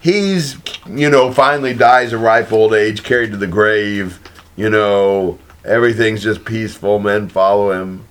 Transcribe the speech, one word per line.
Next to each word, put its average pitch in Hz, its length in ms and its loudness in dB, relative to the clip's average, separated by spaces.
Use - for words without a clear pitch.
He's, 180 560 -2
you 147 220 0
know, 131 220 4
finally 135 420 0
dies 123 380 4
a 117 60 -4
ripe 113 340 2
old 110 220 4
age, 107 280 0
carried 120 300 0
to 104 40 -8
the 98 100 -4
grave, 104 720 -2
you 107 140 -4
know, 98 680 0
everything's 113 580 0
just 107 220 -4
peaceful, 104 540 -4
men 101 300 -2
follow 98 440 0
him. 92 380 -8